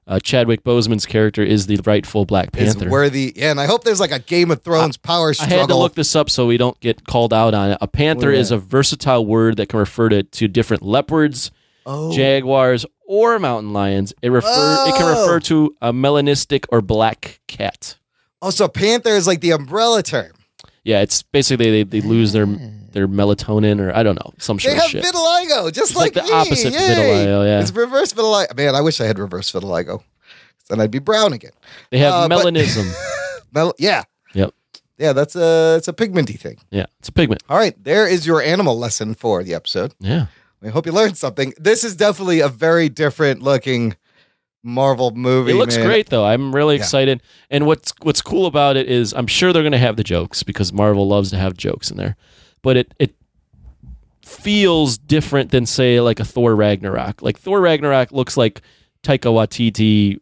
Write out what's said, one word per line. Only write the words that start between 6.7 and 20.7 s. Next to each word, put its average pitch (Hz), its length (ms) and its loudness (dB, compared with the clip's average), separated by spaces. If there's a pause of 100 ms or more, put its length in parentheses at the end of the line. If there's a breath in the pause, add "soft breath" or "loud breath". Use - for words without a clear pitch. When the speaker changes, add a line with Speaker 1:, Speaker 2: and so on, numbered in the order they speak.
Speaker 1:
get - 260 -4
called 117 280 0
out 110 200 4
on 101 180 0
it. 107 100 -4
A 104 40 -6
panther 147 440 0
Speaker 2:
Oh, - 20 4
yeah. 135 80 4
Speaker 1:
is 110 100 0
a 117 80 0
versatile 127 680 0
word 113 320 2
that 101 120 -2
can 110 80 -2
refer 113 320 0
to, 101 120 2
to - 260 -4
different 110 340 0
leopards, 143 680 -2 (340)
Speaker 2:
Oh. 151 300 -8
Speaker 1:
jaguars, 135 680 2 (220)
or 220 320 2
mountain 113 360 -4
lions. 98 380 0 (100)
It 123 80 0
refer-, 226 580 2
it 262 60 0
can 262 100 2
Speaker 2:
Oh. 233 180 2
Speaker 1:
refer 170 180 2
to 151 420 0
a 117 100 0
melanistic 143 800 0
or 117 120 2
black 110 640 -2
cat. - 500 -10 (440)
Speaker 2:
Oh, 185 100 -6
so 190 180 2
panther 226 460 0
is, 185 120 2
like, 180 160 2
the 170 100 2
umbrella 190 500 0
term. 123 300 -6 (520 soft breath)